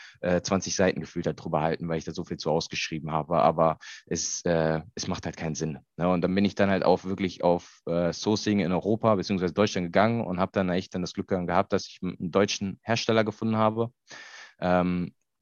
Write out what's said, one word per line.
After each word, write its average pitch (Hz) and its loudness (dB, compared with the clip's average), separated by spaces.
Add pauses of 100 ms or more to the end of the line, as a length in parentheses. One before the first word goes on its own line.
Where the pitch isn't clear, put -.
(220)
äh, 90 2
zwanzig - -2
Seiten 92 2
gefühlt 82 -6
halt 78 -4
drüber 80 0
halten, 82 -2
weil 82 -2
ich - -6
da - -8
so 90 -6
viel 85 -8
zu 78 -2
ausgeschrieben 78 -4
habe. 80 -2
Aber 80 4 (280)
es, - -4
äh, 80 2 (140)
es - -6
macht 90 -4
halt 80 -8
keinen 80 -4
Sinn, 76 -4 (180)
ne? 87 2
Und 87 2
dann 90 0
bin 101 4
ich 95 0
dann 98 4
halt 95 2
auch 90 4
wirklich 95 -4
auf, 87 0
äh, 85 0
Sourcing 104 0
in 87 0
Europa 107 2
beziehungsweise 90 0
Deutschland 98 2
gegangen 110 2
und 92 -4
habe 92 0
dann 95 0
echt 90 -2
dann 92 -4
das 85 -6
Glück 95 -6
dann 90 -2
gehabt, 90 0
dass 95 -2
ich - -20
einen 90 -6
deutschen 98 0
Hersteller 113 0
gefunden 110 -2
habe, 110 0 (680)
ähm, 90 2 (280)